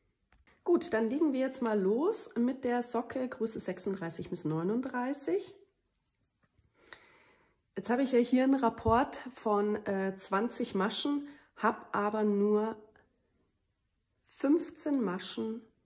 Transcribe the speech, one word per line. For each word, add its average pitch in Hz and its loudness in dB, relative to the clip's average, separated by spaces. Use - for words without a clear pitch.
Gut, - 2
dann 220 2
legen 294 2
wir 254 0
jetzt 262 -2
mal 214 2
los 262 0
mit 254 0
der 240 0
Socke 247 -4
Größe 226 -4
sechsunddreißig 185 -6
bis 175 -6
neununddreißig. 254 -2
Jetzt - -4
habe 247 2
ich 269 -2
ja 240 6
hier 254 4
einen 269 6
Rapport 233 2
von, 208 0
äh, 196 -2
zwanzig 233 0
Maschen, 285 0
habe 220 0
aber 208 0
nur 208 2
fünfzehn - 0
Maschen 220 -4